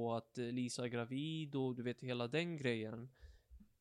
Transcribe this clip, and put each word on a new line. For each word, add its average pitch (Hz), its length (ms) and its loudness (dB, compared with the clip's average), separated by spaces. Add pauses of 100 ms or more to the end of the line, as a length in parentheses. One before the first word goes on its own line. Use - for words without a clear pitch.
och 117 120 2
att, - 220 -4
eh, 123 60 2
Lisa 123 400 0
är 123 40 0
gravid 139 640 -2
och 131 220 4
du 123 60 -4
vet 120 200 0
hela 123 260 0
den 165 280 2
grejen. 117 540 0 (720)